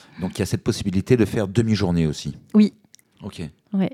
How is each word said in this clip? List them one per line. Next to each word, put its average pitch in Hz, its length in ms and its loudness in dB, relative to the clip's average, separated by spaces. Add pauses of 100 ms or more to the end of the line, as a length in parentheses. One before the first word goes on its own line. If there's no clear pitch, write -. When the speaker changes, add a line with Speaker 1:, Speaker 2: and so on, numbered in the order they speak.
(200)
Speaker 1:
Donc, 90 180 -6
il - 0 -
y 104 40 -2
a 92 40 0
cette - 160 -4
possibilité 101 540 0
de 110 80 4
faire 101 240 -2
demi-journée 98 580 2
aussi ? 71 300 -6 (180)
Speaker 2:
Oui. 214 180 6 (520)
Speaker 1:
Ok. 98 180 -12 (300)
Speaker 2:
Ouais. 190 220 0